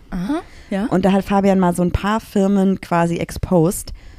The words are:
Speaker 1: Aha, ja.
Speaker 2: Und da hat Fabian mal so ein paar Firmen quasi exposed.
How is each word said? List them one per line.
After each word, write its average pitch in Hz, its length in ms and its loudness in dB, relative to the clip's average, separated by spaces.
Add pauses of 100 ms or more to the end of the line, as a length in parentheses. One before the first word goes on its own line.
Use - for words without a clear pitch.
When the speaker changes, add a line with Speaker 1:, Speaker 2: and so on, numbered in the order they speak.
(120)
Speaker 1:
Aha, 220 300 -4 (280)
ja. 196 160 -2
Speaker 2:
Und 190 180 0
da 190 80 4
hat 190 140 0
Fabian 196 340 2
mal 175 160 2
so 175 80 0
ein 175 80 0
paar 214 300 -2
Firmen 190 580 0
quasi 170 380 0
exposed. - 720 0 (280)